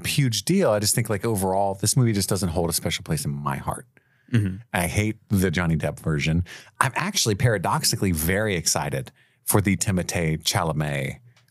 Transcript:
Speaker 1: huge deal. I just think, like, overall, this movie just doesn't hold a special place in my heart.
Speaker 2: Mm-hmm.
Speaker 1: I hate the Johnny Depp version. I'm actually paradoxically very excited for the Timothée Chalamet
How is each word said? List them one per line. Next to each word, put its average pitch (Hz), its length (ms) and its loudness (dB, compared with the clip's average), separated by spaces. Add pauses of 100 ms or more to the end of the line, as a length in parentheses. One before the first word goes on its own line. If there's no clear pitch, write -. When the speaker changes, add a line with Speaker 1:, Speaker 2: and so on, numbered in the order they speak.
Speaker 1:
huge 123 380 0
deal. 175 260 4
I 107 80 4
just 104 160 0
think, 120 140 0
like, 104 160 -2
overall, 98 500 0
this 107 220 0
movie 120 160 4
just 101 160 0
doesn't 92 220 0
hold 85 180 0
a 85 40 -2
special - 320 -4
place 78 200 -2
in 76 60 -2
my 71 260 -4
heart. - 300 -8 (460)
Speaker 2:
Mm-hmm. 98 240 0 (160)
Speaker 1:
I 90 140 0
hate 101 300 0 (120)
the 95 220 4
Johnny 82 260 2
Depp 76 240 -2
version. 80 440 0 (360)
I'm 131 140 2
actually 147 400 0
paradoxically 101 800 0
very 95 440 0
excited 76 560 -2 (320)
for - 160 2
the 95 160 2
Timothée 82 680 0
Chalamet 76 760 -2 (320)